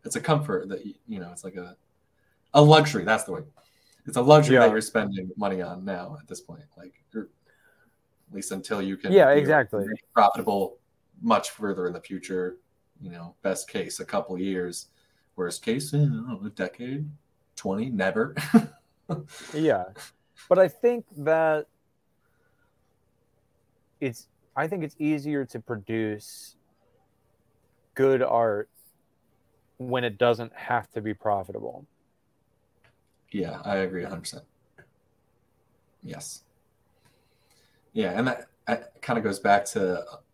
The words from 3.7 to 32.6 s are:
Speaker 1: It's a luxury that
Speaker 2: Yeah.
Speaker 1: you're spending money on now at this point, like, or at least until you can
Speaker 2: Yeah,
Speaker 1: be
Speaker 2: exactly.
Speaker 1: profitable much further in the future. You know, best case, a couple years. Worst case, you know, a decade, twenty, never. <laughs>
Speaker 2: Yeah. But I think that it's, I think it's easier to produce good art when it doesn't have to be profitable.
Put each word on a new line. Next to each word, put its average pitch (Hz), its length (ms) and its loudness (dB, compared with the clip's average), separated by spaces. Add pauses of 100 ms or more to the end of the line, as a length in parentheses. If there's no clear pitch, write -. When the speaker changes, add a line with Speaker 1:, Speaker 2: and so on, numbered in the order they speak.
Speaker 1:
It's - 120 -6
a 120 40 2
luxury 143 380 10
that 113 60 10
Speaker 2:
Yeah. 110 60 8
Speaker 1:
you're 110 100 2
spending 98 560 -4
money 95 240 -2
on 90 240 -10
now 98 360 -8
at - 60 -20
this - 140 -14
point, 80 220 -20 (140)
like, - 160 -20 (220)
or 107 140 -10 (1000)
at 95 60 -20
least 98 160 -10
until 98 300 -6
you 95 160 -6
can 95 140 -4
Speaker 2:
Yeah, 160 220 10
Speaker 1:
be 147 60 8
Speaker 2:
exactly. 135 460 2 (280)
Speaker 1:
profitable 190 680 2 (420)
much 110 300 0
further 95 360 -6
in 87 60 -6
the 82 80 -12
future. 92 560 -8 (440)
You 90 100 -14
know, 85 300 -18
best - 280 -4
case, - 300 -8
a - 60 -12
couple 95 340 -6
years. 92 480 -6 (480)
Worst - 300 -6
case, 127 260 -4
you 147 160 0
know, 113 380 -6
a 107 40 -10
decade, 131 600 -8 (480)
twenty, 104 320 -6
never. 107 460 -2 (720)
<laughs> 156 160 -8 (260)
Speaker 2:
Yeah. 139 340 2 (640)
But 180 100 6
I 185 80 8
think 240 380 -2 (120)
that 156 500 0 (2250)
it's, 127 260 -8 (280)
I 151 120 -2
think 175 160 -6
it's 143 160 -12
easier 147 460 -2
to 117 140 -12
produce 110 960 -8 (1400)
good 135 260 4
art 113 480 0 (1080)
when 123 260 -2
it 107 140 -4
doesn't 120 380 2
have - 360 -4
to 113 100 -8
be 107 120 -6
profitable. 98 720 -6 (1500)